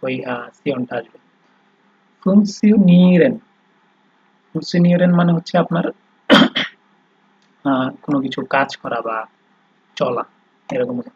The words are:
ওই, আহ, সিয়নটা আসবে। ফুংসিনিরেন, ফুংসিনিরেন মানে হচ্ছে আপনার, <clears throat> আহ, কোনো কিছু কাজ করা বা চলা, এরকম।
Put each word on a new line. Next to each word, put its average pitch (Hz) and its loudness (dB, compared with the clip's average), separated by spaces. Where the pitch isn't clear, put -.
ওই, 127 -8
আহ, 120 -8
সিয়নটা 127 -8
আসবে। 117 -10
ফুংসিনিরেন, 180 4
ফুংসিনিরেন 175 2
মানে 175 2
হচ্ছে 170 -4
আপনার, 170 -2
<clears throat> - 2
আহ, 131 -2
কোনো 147 -4
কিছু 135 -8
কাজ 139 -2
করা 120 -8
বা 113 -8
চলা, 123 -4
এরকম। 123 -4